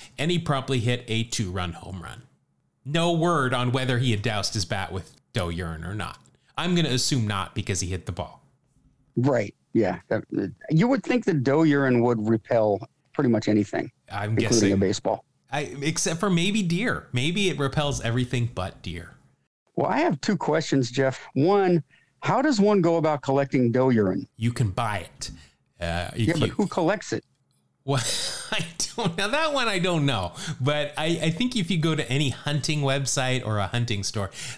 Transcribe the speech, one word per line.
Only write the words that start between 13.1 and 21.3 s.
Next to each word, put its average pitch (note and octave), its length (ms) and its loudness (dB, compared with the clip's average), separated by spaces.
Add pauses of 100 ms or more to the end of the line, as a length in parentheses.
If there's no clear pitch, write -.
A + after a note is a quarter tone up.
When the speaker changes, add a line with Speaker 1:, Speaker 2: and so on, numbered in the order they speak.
Speaker 2:
pretty C3+ 160 2
much A2 200 2
anything, G#2 420 0 (180)
Speaker 1:
I'm G#2 220 -4
Speaker 2:
including A2 180 2
Speaker 1:
guessing. G#2+ 220 4
Speaker 2:
a G2 60 2
baseball. G2 480 0 (260)
Speaker 1:
I, C#3+ 100 -4 (200)
except D#3+ 400 -2
for G#3 80 0
maybe G3 340 2
deer. F3 500 -2
Maybe F3 360 0
it C#3 100 -4
repels C#3 420 -2
everything A#2+ 540 -2
but F#2 260 -8
deer. E2 300 -12 (640)
Speaker 2:
Well, - 160 -2
I A3+ 80 -2
have D4+ 220 0
two G3 160 0
questions, C#3+ 540 0
Jeff. C3 280 0 (140)